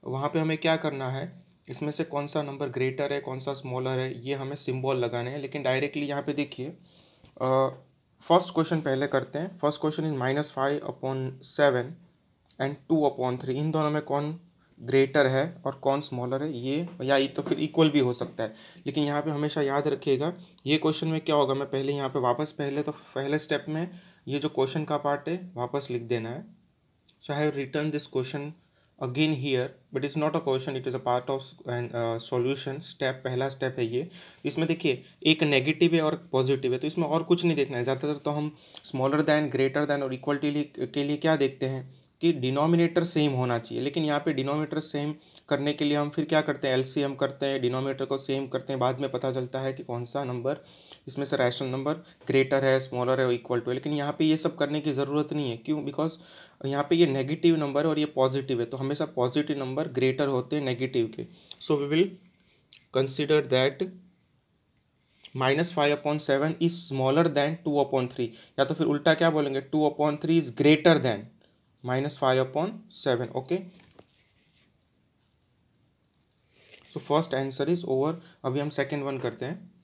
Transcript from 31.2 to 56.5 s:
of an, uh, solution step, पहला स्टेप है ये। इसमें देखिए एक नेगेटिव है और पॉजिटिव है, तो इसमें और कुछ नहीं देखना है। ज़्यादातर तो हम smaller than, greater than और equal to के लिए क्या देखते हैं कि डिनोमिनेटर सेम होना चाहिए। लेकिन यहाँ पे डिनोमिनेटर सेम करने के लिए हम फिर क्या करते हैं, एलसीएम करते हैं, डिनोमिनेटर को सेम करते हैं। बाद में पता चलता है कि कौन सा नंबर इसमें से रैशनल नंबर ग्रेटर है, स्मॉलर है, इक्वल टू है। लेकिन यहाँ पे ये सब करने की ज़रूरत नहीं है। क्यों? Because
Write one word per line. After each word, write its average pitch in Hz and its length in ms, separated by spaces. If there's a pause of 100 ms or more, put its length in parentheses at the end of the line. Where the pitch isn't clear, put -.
of 135 160 (200)
an, 120 260
uh, 117 280
solution 131 600
step, 131 420
पहला 127 240
स्टेप 135 300
है 120 80
ये। 123 200 (380)
इसमें 160 240
देखिए 160 340 (240)
एक 156 180
नेगेटिव 151 500
है 165 80
और 156 140 (160)
पॉजिटिव 131 400
है, 131 60
तो 151 80
इसमें 156 200
और 160 180
कुछ 170 200
नहीं 165 120
देखना 139 200
है। 120 60
ज़्यादातर 139 420
तो 147 60
हम 151 240 (320)
smaller 139 360
than, 151 340
greater 135 340
than 143 120
और 131 120
equal 139 300
to 147 200 (220)
के 143 180
लिए 147 120
क्या 160 200
देखते 135 300
हैं 131 260 (300)
कि 165 100
डिनोमिनेटर 165 720
सेम 151 280
होना 123 260
चाहिए। 117 260
लेकिन 143 200
यहाँ 147 160
पे 151 120
डिनोमिनेटर 147 480
सेम 151 340 (340)
करने 143 240
के 147 120
लिए 147 120
हम 147 140
फिर 151 140
क्या 156 160
करते 143 280
हैं, 127 60
एलसीएम 135 400
करते 135 320
हैं, 139 160
डिनोमिनेटर 131 420
को 135 140
सेम 135 300
करते 131 240
हैं। 131 80
बाद 127 200
में 135 100
पता 127 220
चलता 127 280
है 135 120
कि 131 100
कौन 120 220
सा 139 200
नंबर 127 380 (460)
इसमें 139 160
से 139 120
रैशनल 131 320
नंबर 135 260 (320)
ग्रेटर 135 380
है, 135 160
स्मॉलर 127 400
है, 123 140
इक्वल 120 260
टू 123 100
है। 127 40
लेकिन 139 180
यहाँ 147 260
पे 156 60
ये 156 120
सब 170 200
करने 147 240
की 151 120
ज़रूरत 143 400
नहीं 147 180
है। 113 60
क्यों? 151 280
Because 151 320 (480)